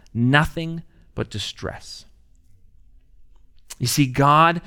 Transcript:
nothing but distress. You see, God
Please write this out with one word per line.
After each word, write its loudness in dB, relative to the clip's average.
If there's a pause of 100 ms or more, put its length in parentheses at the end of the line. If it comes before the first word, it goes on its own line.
(120)
nothing 0 (320)
but -6
distress. -12 (1700)
You -4
see, 2
God 2